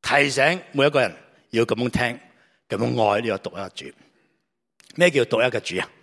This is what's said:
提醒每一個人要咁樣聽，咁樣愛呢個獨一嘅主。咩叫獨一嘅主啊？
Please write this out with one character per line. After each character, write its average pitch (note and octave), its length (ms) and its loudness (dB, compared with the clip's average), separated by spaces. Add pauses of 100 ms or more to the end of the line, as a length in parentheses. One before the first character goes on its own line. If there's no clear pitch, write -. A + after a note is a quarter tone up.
提 C#3+ 260 2
醒 C#3+ 320 0 (120)
每 C#3 140 2
一 D3+ 40 4
個 C#3+ 100 2
人 G2 140 -2 (360)
要 A2+ 140 2
咁 A#2+ 120 -2
樣 B2 120 -2
聽， A#2+ 320 -2 (480)
咁 - 80 -6
樣 A#2 320 0
愛 G#2 140 2
呢 G#2+ 160 -4
個 - 120 -10
獨 - 20 -20
一 G2 100 -12
嘅 F#2+ 80 -10
主。 - 140 -18 (1120)
咩 F3 140 4
叫 C#3 120 2
獨 A2+ 200 0
一 B2+ 80 2
嘅 A2+ 100 -4
主 F2+ 200 -8
啊？ - 80 -8 (140)